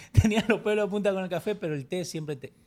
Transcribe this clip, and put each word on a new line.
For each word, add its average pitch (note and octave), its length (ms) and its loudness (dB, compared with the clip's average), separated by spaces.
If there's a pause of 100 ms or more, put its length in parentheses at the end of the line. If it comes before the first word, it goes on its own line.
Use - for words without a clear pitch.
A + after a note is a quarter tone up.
<laughs> - 200 4
Tenía G#3+ 280 4
los G#3+ 100 4
pelos G#3+ 280 2
de F#3 40 -6
punta G3+ 220 2
con F#3+ 100 -2
el F#3 60 -6
café, F#3 260 -2
pero E3+ 180 -4
el C#3 120 -6
té F3+ 180 -4
siempre D3+ 320 -6
te, - 160 -16 (160)